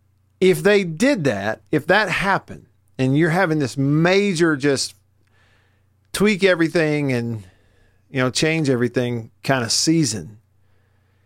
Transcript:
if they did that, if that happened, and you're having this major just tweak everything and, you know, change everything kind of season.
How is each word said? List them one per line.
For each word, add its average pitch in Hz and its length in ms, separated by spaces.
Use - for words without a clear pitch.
if 180 220
they 202 200
did 185 400
that, 107 380
if 147 160
that 196 220
happened, 170 560
and 131 200
you're 165 120
having 160 300
this 135 180
major 165 800
just 135 360
tweak 196 320
everything 160 720
and, 117 300
you 135 100
know, 127 100
change 156 400
everything 120 640
kind 135 200
of 110 80
season. 113 680